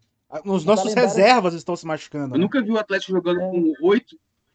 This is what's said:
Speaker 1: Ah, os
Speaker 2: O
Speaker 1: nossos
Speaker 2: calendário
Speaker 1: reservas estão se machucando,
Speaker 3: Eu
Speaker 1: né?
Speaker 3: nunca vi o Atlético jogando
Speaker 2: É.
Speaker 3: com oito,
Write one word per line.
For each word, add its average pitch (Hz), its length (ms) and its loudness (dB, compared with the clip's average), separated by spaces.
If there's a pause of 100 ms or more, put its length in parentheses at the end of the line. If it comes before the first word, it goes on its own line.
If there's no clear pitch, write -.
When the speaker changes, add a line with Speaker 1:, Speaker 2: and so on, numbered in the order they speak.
(280)
Speaker 1:
Ah, 156 160 -12
os 190 200 -2
Speaker 2:
O - 20 -2
Speaker 1:
nossos 208 280 2
Speaker 2:
calendário 240 140 4
Speaker 1:
reservas 185 460 4
estão 170 220 -8
se 165 100 -14
machucando, 143 480 -8
Speaker 3:
Eu 135 40 0
Speaker 1:
né? 170 60 2
Speaker 3:
nunca 254 180 -2
vi 208 80 -6
o 226 80 0
Atlético 196 340 -4
jogando 180 280 0
Speaker 2:
É. 185 100 -4
Speaker 3:
com 160 360 -2
oito, - 320 0 (360)